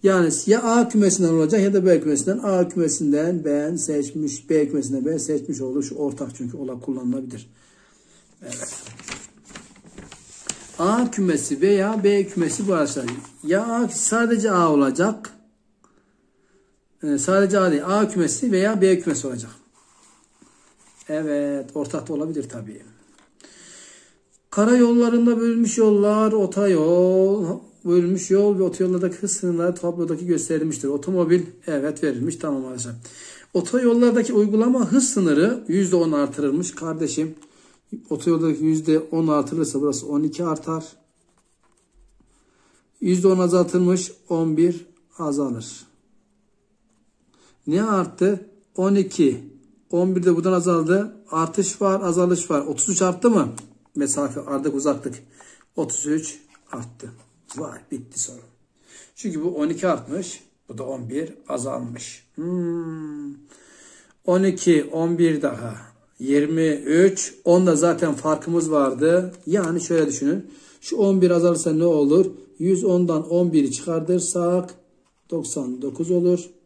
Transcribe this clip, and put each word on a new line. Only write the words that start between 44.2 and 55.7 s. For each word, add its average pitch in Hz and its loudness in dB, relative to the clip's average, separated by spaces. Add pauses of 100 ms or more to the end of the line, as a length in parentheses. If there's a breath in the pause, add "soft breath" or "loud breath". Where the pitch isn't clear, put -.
on 165 0
bir 175 0 (320)
azalır. 139 -6 (1800 soft breath)
Ne 175 0
arttı? 190 0 (260)
On 196 2
iki. 180 0 (340)
On 180 0
bir 180 -2
de 175 4
buradan 180 0
azaldı. 180 0 (160)
Artış 165 -2
var, 190 0
azalış 180 0
var. 143 0
Otuz 147 -4
üç 185 0
arttı 185 2
mı? 156 2 (460)
Mesafe, 143 -4
artık 139 -4
uzaklık. 139 -4 (520 soft breath)